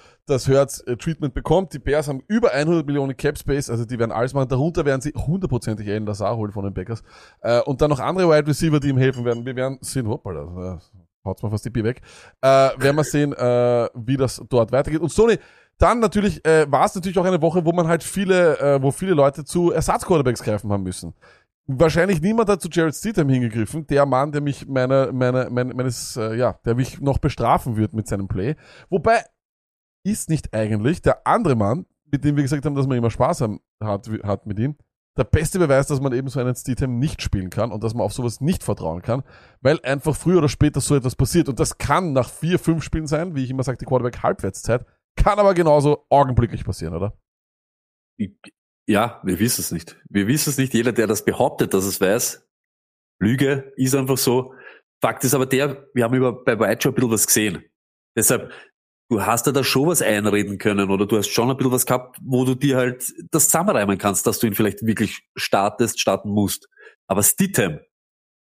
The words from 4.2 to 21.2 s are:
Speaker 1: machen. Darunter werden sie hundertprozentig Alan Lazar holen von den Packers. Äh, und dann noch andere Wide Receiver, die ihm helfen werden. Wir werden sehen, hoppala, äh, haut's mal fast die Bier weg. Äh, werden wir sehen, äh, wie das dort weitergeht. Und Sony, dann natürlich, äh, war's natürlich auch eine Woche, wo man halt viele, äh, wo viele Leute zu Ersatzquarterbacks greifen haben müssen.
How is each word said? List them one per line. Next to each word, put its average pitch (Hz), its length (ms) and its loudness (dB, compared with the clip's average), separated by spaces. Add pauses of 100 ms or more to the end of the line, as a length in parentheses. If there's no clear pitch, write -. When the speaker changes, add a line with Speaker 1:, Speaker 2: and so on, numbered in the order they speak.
Speaker 1:
machen. 135 160 0
Darunter 151 340 0
werden 139 160 2
sie 147 140 -6
hundertprozentig 123 760 -4
Alan 107 180 -4
Lazar 104 300 -4
holen 107 160 -4
von 101 140 -6
den 98 80 -6
Packers. 95 280 -8 (380)
Äh, 117 220 2
und 135 200 -4
dann 151 100 4
noch 131 100 0
andere 175 280 2
Wide 151 180 4
Receiver, 151 340 2
die 143 80 -2
ihm 135 80 0
helfen 127 260 2
werden. 117 220 -2
Wir 127 100 -8
werden 131 240 -4
sehen, 113 300 -6
hoppala, 90 680 -8
äh, - 240 -20 (240)
haut's 95 180 -8
mal 107 100 -6
fast 107 120 -4
die 113 60 -10
Bier 107 160 -2
weg. 120 160 -2 (400)
Äh, 131 60 2
werden 135 500 4
wir 151 80 2
sehen, 147 260 0
äh, 123 600 2
wie 123 240 -2
das 127 320 -2
dort 117 240 2
weitergeht. 143 260 0
Und 160 140 -2
Sony, 214 240 4 (400)
dann 202 220 4
natürlich, 202 460 0
äh, 156 260 4
war's 147 240 2
natürlich 180 220 -4
auch 175 80 2
eine 185 160 2
Woche, 165 240 2
wo 170 80 2
man 175 120 2
halt 165 160 0
viele, 185 580 2
äh, 139 220 2
wo 139 100 2
viele 185 220 -2
Leute 143 300 2
zu 175 280 0
Ersatzquarterbacks 156 680 0
greifen 104 300 -4
haben 98 120 -2
müssen. 87 300 -8 (540)